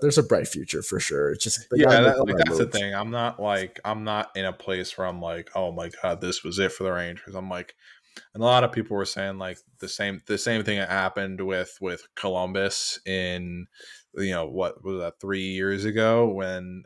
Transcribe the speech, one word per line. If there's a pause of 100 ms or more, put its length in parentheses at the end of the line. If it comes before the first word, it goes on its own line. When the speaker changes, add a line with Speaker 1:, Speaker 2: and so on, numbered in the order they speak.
Speaker 1:
there's
a
bright
future
for
sure.
It's
just
they
Speaker 2:
Yeah,
Speaker 1:
gotta
Speaker 2:
that,
Speaker 1:
make
the
Speaker 2:
like,
Speaker 1:
right
Speaker 2:
that's
the
Speaker 1:
moves.
Speaker 2:
thing.
I'm
not,
like,
I'm
not
in
a
place
where
I'm
like,
"Oh
my (120)
God,
this
was
it
for
the
Rangers."
I'm
like, (580)
and
a
lot
of
people
were
saying,
like, (200)
the
same,
the
same
thing
that
happened
with,
with
Columbus
in, (480)
you
know,
what
was
that,
three
years
ago
when,